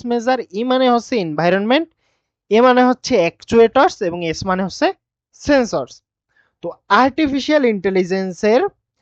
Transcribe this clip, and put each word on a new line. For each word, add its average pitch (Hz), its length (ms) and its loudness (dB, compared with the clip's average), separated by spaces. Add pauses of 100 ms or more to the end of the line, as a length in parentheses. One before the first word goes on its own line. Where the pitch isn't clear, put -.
মেজার, 240 320 -2 (140)
ই 202 120 -6
মানে 254 300 0
হচ্ছে 233 220 -4
এনভায়রনমেন্ট, 190 720 0 (640)
এ 208 100 4
মানে 254 280 4
হচ্ছে 254 280 -2
অ্যাকচুয়েটরস 226 840 2
এবং 175 240 -4
এস 160 200 -6
মানে 185 160 -2
হচ্ছে 196 240 -4 (540)
সেন্সরস। 233 540 -2 (720)
তো 170 40 -8 (200)
আর্টিফিশিয়াল 277 760 0
ইন্টেলিজেন্সের 190 960 -2 (420)